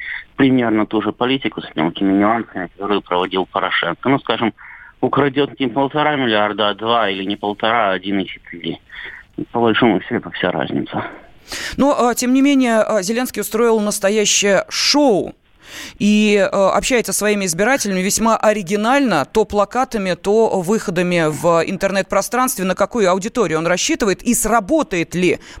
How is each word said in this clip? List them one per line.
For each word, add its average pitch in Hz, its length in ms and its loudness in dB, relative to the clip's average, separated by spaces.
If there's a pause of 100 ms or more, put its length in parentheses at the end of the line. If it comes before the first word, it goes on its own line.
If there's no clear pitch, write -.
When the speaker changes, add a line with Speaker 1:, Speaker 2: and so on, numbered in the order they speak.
(380)
Speaker 1:
примерно 120 480 4
ту 107 160 -2
же 104 100 -2
политику 127 500 -4
с - 140 -16
мелкими 85 380 0
нюансами, 101 540 0
которую 98 340 -4
проводил 92 440 -2
Порошенко. 90 640 -4
Ну, 139 100 2
скажем, 110 340 -2 (480)
украдёт 135 580 0
не 135 80 -2
полтора 139 480 0
миллиарда, 107 540 0
а 101 40 -2
два 110 360 0
или 95 140 -4
не 101 120 -4
полтора, 107 560 0
а - 20 0
один 95 260 -4
и 92 60 -4
четыре. 82 540 -12 (720)
По 117 100 -2
большому 110 400 4
счёту 92 300 -6
вся - 200 -2
разница. 69 540 -4 (720)
Speaker 2:
Но, 277 220 2
а, 233 160 2
тем 247 180 0
не 269 80 4
менее, 262 380 4
а, 214 220 0
Зеленский 196 400 -4
устроил 226 380 2
настоящее 208 880 2
шоу 254 640 2 (640)
и, 208 380 4
а, 190 380 2
общается 208 380 0
со - 60 -2
своими 202 260 0
избирателями 196 540 0
весьма 208 380 0
оригинально, 214 880 0
то 220 200 0
плакатами, 208 680 -2
то 208 460 2
выходами 180 680 0
в 160 360 2
интернет-пространстве. 196 1000 -2
На 185 100 0
какую 196 340 0
аудиторию 185 500 0
он - 80 -2
рассчитывает 196 560 0
и 240 100 2
сработает 214 800 0
ли 175 240 2 (220)